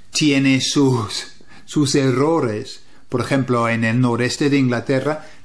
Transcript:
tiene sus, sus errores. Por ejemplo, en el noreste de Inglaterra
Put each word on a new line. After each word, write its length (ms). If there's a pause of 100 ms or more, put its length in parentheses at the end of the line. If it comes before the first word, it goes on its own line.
(120)
tiene 500
sus, 720 (320)
sus 300
errores. 880 (260)
Por 100
ejemplo, 480
en 160
el 160
noreste 500
de 80
Inglaterra 680 (200)